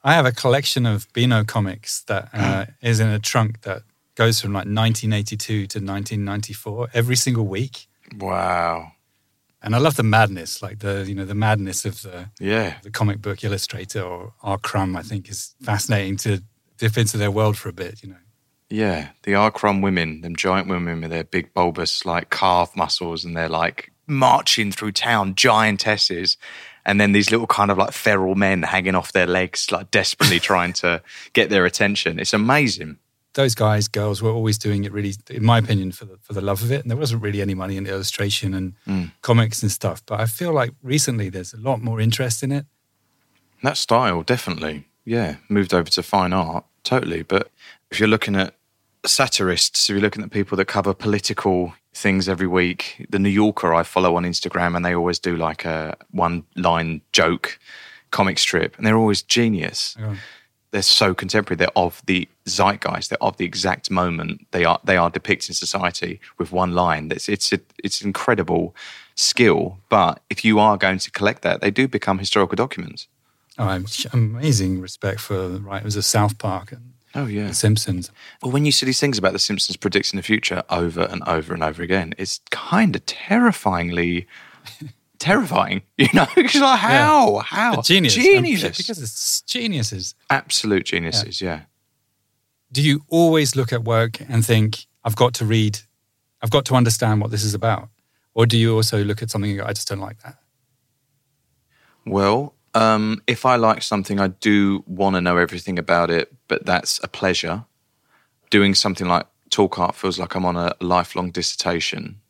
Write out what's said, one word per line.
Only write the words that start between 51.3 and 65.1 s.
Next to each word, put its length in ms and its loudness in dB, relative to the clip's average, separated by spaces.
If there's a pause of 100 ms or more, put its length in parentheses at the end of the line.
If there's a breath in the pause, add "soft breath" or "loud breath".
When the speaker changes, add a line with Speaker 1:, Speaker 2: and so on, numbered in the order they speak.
Speaker 2:
things 340 0
every 200 -2
week, 640 -2
The 100 -2
New 100 4
Yorker 420 2
I 120 4
follow 320 2
on 80 0
Instagram, 520 -2
and 80 -2
they 120 0
always 240 0
do, 160 -2
like, 280 -4
a 320 -6 (140)
one-line 920 -2 (100)
joke 480 0 (500 loud breath)
comic 300 0
strip, 380 0
and 100 -6
they're 100 4
always 240 2
genius. 800 -2
Speaker 1:
Yeah. 160 -6 (560 loud breath)
Speaker 2:
They're 100 -2
so 320 4
contemporary. 440 0
They're 200 2
of 300 0
the 200 0 (180)
zeitgeist. 640 0
They're 140 -4
of 140 0
the 80 -2
exact 440 -4
moment. 600 -2
They 140 0
are, 180 2
they 140 4
are 120 4
depicting 460 -4